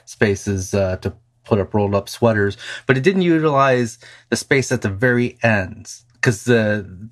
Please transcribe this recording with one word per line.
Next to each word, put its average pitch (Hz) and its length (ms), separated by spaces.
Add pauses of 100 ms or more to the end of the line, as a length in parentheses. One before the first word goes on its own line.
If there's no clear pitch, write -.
spaces, 98 680
uh, 95 240
to 95 140 (320)
put 113 140
up - 160
rolled 101 200
up 98 140
sweaters. 104 480 (300)
But 131 100
it 131 60
didn't 190 200
utilize 139 760 (300)
the 117 80
space - 360
at 120 100
the 117 60
very 120 540
ends 104 640 (160)
'cause 117 240
the, 107 420 (260)